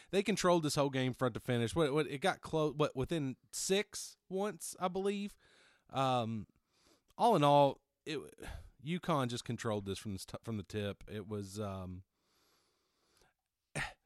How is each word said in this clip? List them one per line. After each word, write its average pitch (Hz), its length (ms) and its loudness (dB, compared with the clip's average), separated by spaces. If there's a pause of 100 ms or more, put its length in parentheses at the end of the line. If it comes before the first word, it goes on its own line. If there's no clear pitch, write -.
(100)
they 196 120 2
controlled 175 420 4
this 147 100 0
whole 139 160 2
game 127 240 0
front 127 200 0
to 113 60 -8
finish. 117 340 0
What, 151 200 2
what, 151 120 2
it 139 140 -8
got 180 220 0
close, 156 340 0
what, 147 180 2
within 135 420 -2 (160)
six - 680 -2 (100)
once, 190 500 -6
I 180 100 0
believe. 202 460 -2 (560)
Um, 123 560 0 (680)
all 226 180 6
in 160 80 6
all, 143 380 8 (240)
it, 151 140 -6 (680)
uconn 151 440 0
just 117 180 -6
controlled 104 400 -4
this 98 120 -4
from 107 140 -6
the 95 60 -4
st-, - 260 -14
from 113 140 -6
the 98 40 -4
tip. 101 480 -6
It 104 160 -10
was, 101 320 -8
um, 95 440 -6 (1700)
<sighs> - 80 -4 (240)